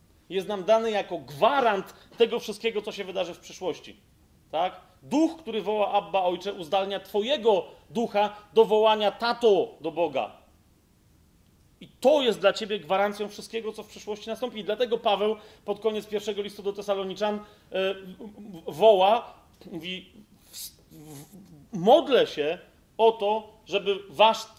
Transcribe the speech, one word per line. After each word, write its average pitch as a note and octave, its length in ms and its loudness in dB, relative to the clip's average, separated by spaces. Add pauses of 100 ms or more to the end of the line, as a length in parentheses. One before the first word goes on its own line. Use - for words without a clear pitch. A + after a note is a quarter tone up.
(280)
jest F#3 200 -6
nam G3 160 -6
dany A3+ 260 2
jako F#3 280 -4
gwarant G3+ 760 0 (240)
tego A#3 220 2
wszystkiego, G#3+ 420 -6
co G#3+ 100 -10
się G3 120 -10
wydarzy F3+ 300 -6
w - 40 -18
przyszłości, - 580 -10 (540)
tak? F3+ 300 -2 (240)
Duch, D#4 320 0
który A3 260 -6
woła: G3+ 300 -2
"Abba, F#3+ 300 0
Ojcze", F3+ 300 -2
uzdalnia F#3+ 480 -2
Twojego G#3+ 640 2 (260)
ducha G#3 460 -2 (180)
do A3 100 8
wołania: G#3+ 460 4
"Tato", A3 720 2
do D#3+ 120 -6
Boga. D3 400 -2 (1500)
I E3 80 -20
to C#4+ 340 2
jest G#3 180 0
dla F#3+ 120 4
ciebie G#3 260 -6
gwarancją G3+ 500 -2
wszystkiego, A3 440 -10
co G#3+ 100 -16
w G#3 40 -20
przyszłości G#3 420 -14
nastąpi. A3 320 -8
I G3 40 -10
dlatego G#3+ 340 -2
Paweł G#3+ 380 0 (280)
pod G3+ 160 -6
koniec G#3+ 260 -4
pierwszego G#3 360 -6
listu G#3 200 -14
do G3 100 -4
Tesaloniczan, G3 640 -4
e, G#3 60 -6 (540)
w-, F3+ 720 -18
w-, D3+ 100 -10
woła, G3+ 580 4 (380)
mówi: F3+ 400 -12 (400)
"W-, - 200 -16 (200)
w-, D#3 840 -18
modlę A#3 480 6
się D#3 320 -4 (400)
o A3+ 140 6
to, G#3+ 400 -2 (140)
żeby F#3+ 320 -2 (100)
wasz, G3+ 380 4 (120)